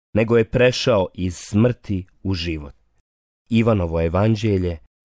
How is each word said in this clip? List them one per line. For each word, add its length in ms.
nego 220
je 140
prešao 640
iz 220
smrti 720
u 120
život.” 400
Ivanovo 540
evanđelje, 760